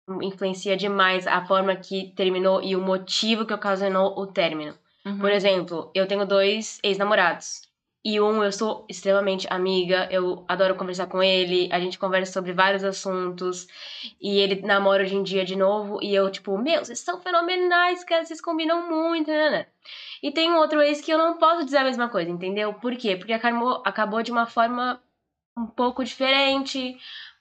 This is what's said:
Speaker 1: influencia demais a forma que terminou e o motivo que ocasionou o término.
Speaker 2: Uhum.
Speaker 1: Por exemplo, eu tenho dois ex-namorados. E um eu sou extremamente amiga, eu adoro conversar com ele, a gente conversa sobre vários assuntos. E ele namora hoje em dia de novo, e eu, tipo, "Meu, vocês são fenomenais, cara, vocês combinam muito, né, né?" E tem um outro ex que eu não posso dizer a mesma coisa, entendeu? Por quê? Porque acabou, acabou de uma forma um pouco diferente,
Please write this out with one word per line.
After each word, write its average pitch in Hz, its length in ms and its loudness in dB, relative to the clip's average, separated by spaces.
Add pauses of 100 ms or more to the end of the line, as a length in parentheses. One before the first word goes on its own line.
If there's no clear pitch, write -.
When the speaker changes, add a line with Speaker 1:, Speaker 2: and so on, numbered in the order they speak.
(220)
Speaker 1:
influencia 190 540 -4
demais 185 500 2
a 175 200 0
forma 190 300 2
que 190 380 -8
terminou 185 480 2
e 190 140 -2
o 180 40 0
motivo 190 640 0
que 214 80 -4
ocasionou 196 640 0
o 196 80 -6
término. 156 500 -2 (280)
Speaker 2:
Uhum. 202 140 -6
Speaker 1:
Por 202 120 2
exemplo, 185 640 2
eu 190 120 2
tenho 202 200 -2
dois 202 560 2
ex-namorados. 196 800 0 (440)
E 214 140 0
um 214 240 4
eu 202 80 0
sou 220 340 -4
extremamente 196 640 0
amiga, 185 600 2
eu 180 360 -2
adoro 185 280 2
conversar 185 320 -4
com 185 160 0
ele, 180 500 4
a 175 80 2
gente 180 180 -4
conversa 185 360 0
sobre 180 180 -4
vários 190 320 2
assuntos. 185 840 -4 (540)
E 196 200 2
ele 196 200 2
namora 196 440 4
hoje 190 120 -2
em 196 60 0
dia 185 200 0
de 185 140 -4
novo, 202 460 0
e 208 120 -2
eu, 196 160 4
tipo, 196 280 -4
"Meu, 302 260 0
vocês - 160 -10
são 359 220 -6
fenomenais, 359 800 2
cara, 330 220 2
vocês 320 160 -12
combinam 330 480 -2
muito, 320 400 0
né, 302 200 2
né?" 175 160 -2 (560)
E 285 80 -2
tem 330 200 0
um 339 80 4
outro 302 240 4
ex 294 180 2
que - 100 -8
eu 311 60 4
não 330 220 2
posso 330 260 4
dizer 269 140 0
a 269 60 4
mesma 240 260 -2
coisa, 175 200 -2
entendeu? 196 440 -4
Por 240 200 -4
quê? 196 220 -2
Porque 214 160 -6
acabou, 233 540 0
acabou 214 360 -2
de 233 80 -6
uma 233 160 0
forma 240 540 -2 (560)
um 233 100 -6
pouco 247 380 -2
diferente, 269 920 0 (420)